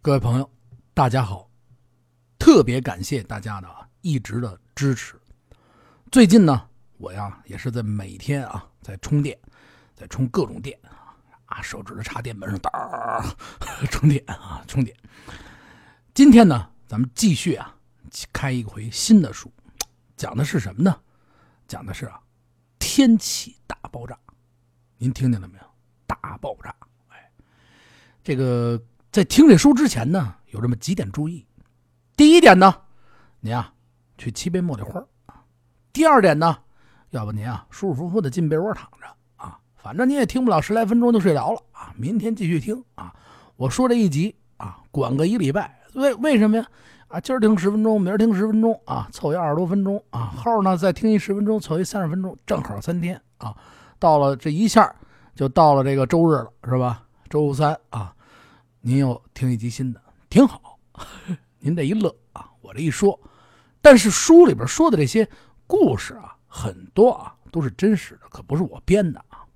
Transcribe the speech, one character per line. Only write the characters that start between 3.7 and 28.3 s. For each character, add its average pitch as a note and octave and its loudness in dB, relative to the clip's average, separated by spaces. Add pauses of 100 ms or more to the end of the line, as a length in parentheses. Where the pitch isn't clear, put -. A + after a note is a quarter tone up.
一 D3+ -4
直 A#2 -8
的 G#2+ -10 (160)
支 C#3 -2
持。 - -18 (920)
最 B3 8
近 G3 6
呢， C3 0 (280)
我 F#2 -16
呀， G2+ -12
也 - -18
是 B2+ -10
在 A#2 -8
每 G2+ -8
天 C#3 -6
啊， - -14 (160)
在 G2 -18
充 D3 -2
电， C#3+ -8 (560)
在 - -20
充 C3 -6
各 B2+ -4
种 - -16
电 C3 -14
啊， - -20 (360)
啊， - -14
手 - -14
指 - -18
头 G#2 -14
插 - -12
电 A#2+ -12
门 G2 -14
上， G2 -8
哒 - -10
儿， A#2 -8 (340)
<laughs> - -10
充 - 0
电 C#3 0
啊， - -16
充 C3 -4
电。 - -20 (1160)
今 C#4 8
天 A3 10
呢， A#2 0 (180)
咱 G#2+ -8
们 B2+ -2
继 F#3+ 0
续 C#3+ -4
啊， - -18 (560)
开 C3+ -6
一 A#2+ -6
回 G#2+ -14
新 G#3 4
的 - -6
书， - -20 (640)
讲 - -14
的 C3+ -2
是 C#3 -4
什 F#2+ -10
么 A2+ -6
呢？ F#3 2 (680)
讲 - -16
的 F#2+ -12
是 - -12
啊， - -20 (580)
天 A#3 4
气 - -8 (100)
大 - -12 (160)
爆 A#2+ -16
炸。 A#2+ -18 (800)
您 B2+ -4
听 B2+ -2
见 G#2+ -2
了 F2+ -18
没 F#2+ -20
有？ - -20 (420)
大 - -10
爆 - -12
炸！ - -18 (360)
哎， - -20 (960)
这 D3 -4